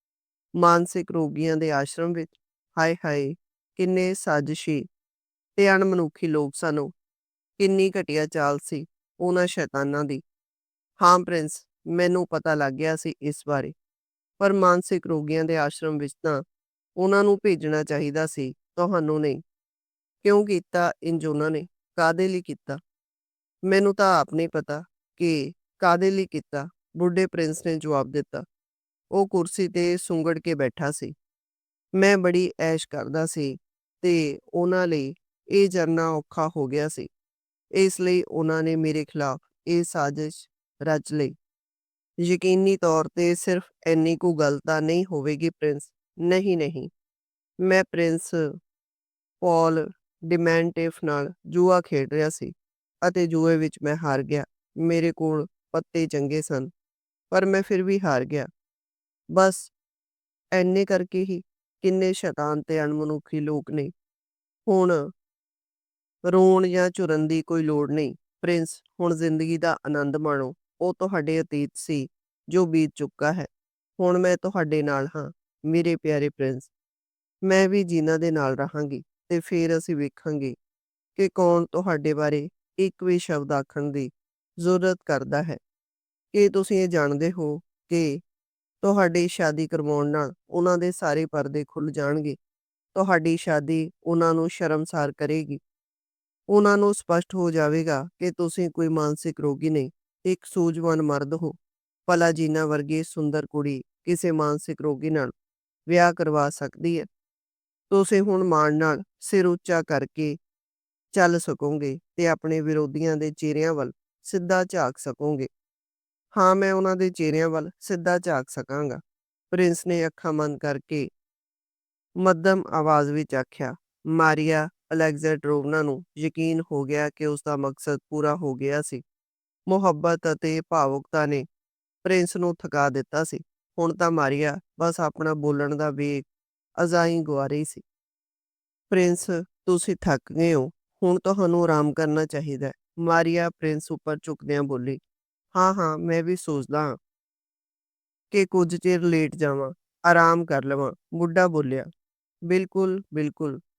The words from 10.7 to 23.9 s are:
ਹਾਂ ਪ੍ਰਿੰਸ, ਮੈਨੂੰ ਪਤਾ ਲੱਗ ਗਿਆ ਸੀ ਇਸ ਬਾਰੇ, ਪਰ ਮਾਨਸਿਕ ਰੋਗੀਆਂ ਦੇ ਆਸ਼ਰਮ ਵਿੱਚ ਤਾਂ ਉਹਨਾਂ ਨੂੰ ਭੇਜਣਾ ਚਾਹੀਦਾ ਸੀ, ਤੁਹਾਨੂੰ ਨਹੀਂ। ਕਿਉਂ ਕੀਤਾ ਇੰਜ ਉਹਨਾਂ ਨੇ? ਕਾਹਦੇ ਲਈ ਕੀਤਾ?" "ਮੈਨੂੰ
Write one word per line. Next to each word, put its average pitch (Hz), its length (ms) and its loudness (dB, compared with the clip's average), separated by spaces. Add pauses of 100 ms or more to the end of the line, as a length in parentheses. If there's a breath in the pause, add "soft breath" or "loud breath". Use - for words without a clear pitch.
ਹਾਂ 180 180 8
ਪ੍ਰਿੰਸ, 170 460 -4 (220)
ਮੈਨੂੰ 175 440 2
ਪਤਾ 160 240 0
ਲੱਗ 143 180 0
ਗਿਆ 156 240 -2
ਸੀ 160 240 -8
ਇਸ 147 260 -6
ਬਾਰੇ, 147 260 -4 (680)
ਪਰ 196 120 4
ਮਾਨਸਿਕ 185 540 2
ਰੋਗੀਆਂ 156 380 -2
ਦੇ 160 120 0
ਆਸ਼ਰਮ 151 420 -2
ਵਿੱਚ 143 240 -8
ਤਾਂ 151 200 -2 (540)
ਉਹਨਾਂ 196 280 4
ਨੂੰ 202 180 4
ਭੇਜਣਾ 156 420 0
ਚਾਹੀਦਾ 147 420 -2
ਸੀ, 135 260 -6 (240)
ਤੁਹਾਨੂੰ 170 440 0
ਨਹੀਂ। 147 200 -2 (840)
ਕਿਉਂ 202 220 6
ਕੀਤਾ 175 440 0 (120)
ਇੰਜ 160 240 -2
ਉਹਨਾਂ 151 240 0
ਨੇ? 160 160 -4 (320)
ਕਾਹਦੇ 170 300 2
ਲਈ 185 140 -4
ਕੀਤਾ?" 143 360 -12 (840)
"ਮੈਨੂੰ 196 320 4